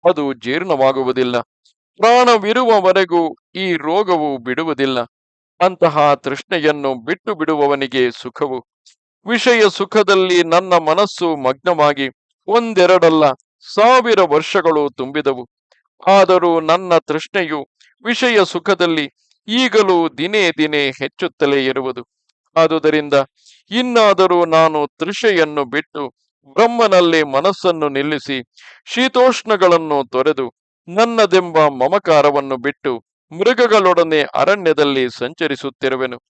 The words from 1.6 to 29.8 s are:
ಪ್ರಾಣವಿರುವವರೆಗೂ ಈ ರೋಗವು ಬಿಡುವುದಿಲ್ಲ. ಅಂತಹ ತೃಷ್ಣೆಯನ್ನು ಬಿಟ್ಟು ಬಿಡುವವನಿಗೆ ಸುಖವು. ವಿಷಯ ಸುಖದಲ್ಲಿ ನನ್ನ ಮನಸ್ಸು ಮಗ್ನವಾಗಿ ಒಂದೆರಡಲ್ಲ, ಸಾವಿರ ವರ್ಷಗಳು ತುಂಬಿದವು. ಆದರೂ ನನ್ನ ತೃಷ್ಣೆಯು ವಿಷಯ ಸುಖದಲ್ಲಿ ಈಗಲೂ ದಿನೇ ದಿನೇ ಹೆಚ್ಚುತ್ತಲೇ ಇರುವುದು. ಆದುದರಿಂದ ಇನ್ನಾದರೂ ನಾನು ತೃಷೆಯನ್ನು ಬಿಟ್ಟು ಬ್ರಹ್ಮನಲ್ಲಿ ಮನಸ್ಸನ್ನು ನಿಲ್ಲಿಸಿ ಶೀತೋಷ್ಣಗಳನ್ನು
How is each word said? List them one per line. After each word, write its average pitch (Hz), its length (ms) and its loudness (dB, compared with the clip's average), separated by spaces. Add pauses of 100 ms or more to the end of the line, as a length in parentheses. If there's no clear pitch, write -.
ಪ್ರಾಣವಿರುವವರೆಗೂ 208 1400 2 (200)
ಈ 185 180 -4
ರೋಗವು 160 640 -2
ಬಿಡುವುದಿಲ್ಲ. 131 640 -4 (600)
ಅಂತಹ 156 520 2
ತೃಷ್ಣೆಯನ್ನು 143 800 -2
ಬಿಟ್ಟು 147 420 -8
ಬಿಡುವವನಿಗೆ 143 760 0
ಸುಖವು. 127 540 -8 (640)
ವಿಷಯ 226 400 2
ಸುಖದಲ್ಲಿ 190 760 0
ನನ್ನ 180 300 0
ಮನಸ್ಸು 170 600 0
ಮಗ್ನವಾಗಿ 139 760 -2 (380)
ಒಂದೆರಡಲ್ಲ, 180 840 2 (420)
ಸಾವಿರ 226 480 2
ವರ್ಷಗಳು 156 760 0
ತುಂಬಿದವು. 135 500 -4 (600)
ಆದರೂ 180 520 4
ನನ್ನ 170 380 0
ತೃಷ್ಣೆಯು 156 680 -4 (400)
ವಿಷಯ 226 400 2
ಸುಖದಲ್ಲಿ 170 640 -2 (380)
ಈಗಲೂ 208 640 0
ದಿನೇ 175 420 -2
ದಿನೇ 151 380 -2
ಹೆಚ್ಚುತ್ತಲೇ 143 760 -4
ಇರುವುದು. 127 400 -6 (500)
ಆದುದರಿಂದ 156 580 0 (580)
ಇನ್ನಾದರೂ 196 720 2
ನಾನು 160 420 0 (120)
ತೃಷೆಯನ್ನು 165 680 -2
ಬಿಟ್ಟು 139 460 -8 (340)
ಬ್ರಹ್ಮನಲ್ಲಿ 185 800 2
ಮನಸ್ಸನ್ನು 156 680 -2
ನಿಲ್ಲಿಸಿ 139 540 -6 (420)
ಶೀತೋಷ್ಣಗಳನ್ನು 185 1200 0